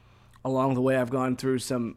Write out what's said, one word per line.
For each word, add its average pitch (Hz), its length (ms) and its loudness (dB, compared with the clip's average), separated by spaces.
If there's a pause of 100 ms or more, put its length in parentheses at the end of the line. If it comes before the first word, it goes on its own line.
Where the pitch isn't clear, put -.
(460)
along 131 300 2
the 127 60 0
way 131 140 4
I've 123 140 0
gone 127 280 0
through 131 220 0
some, 120 380 -4